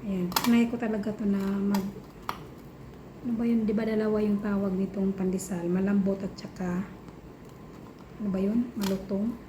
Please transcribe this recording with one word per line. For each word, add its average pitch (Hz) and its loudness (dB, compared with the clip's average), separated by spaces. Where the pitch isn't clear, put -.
Ayan. 185 0
Try 233 6
ko 233 -2
talaga 214 0
to 202 0
na 196 4
mag-, 196 0
ano 240 -2
ba 233 0
yun? 226 4
Di 208 2
ba 226 2
dalawa 214 4
yung 202 4
tawag 196 2
nitong 190 2
pandesal? 185 0
Malambot 196 4
at 190 -6
saka... 180 -4
Ano 208 -2
ba 190 2
yun? 233 2
Malutong? 202 0